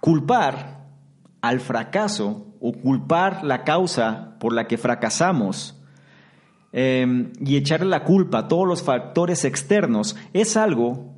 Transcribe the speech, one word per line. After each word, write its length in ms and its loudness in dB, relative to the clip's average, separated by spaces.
Culpar 880 0
al 200 0
fracaso 880 -4
o 120 -4
culpar 720 0
la 180 -2
causa 800 0
por 120 0
la 140 0
que 100 -2
fracasamos, 1000 -2
em, 680 0
y 160 0
echarle 300 0
la 160 0
culpa 360 4
a 100 -4
todos 180 2
los 160 0
factores 640 0
externos 720 0
es 240 0
algo 600 0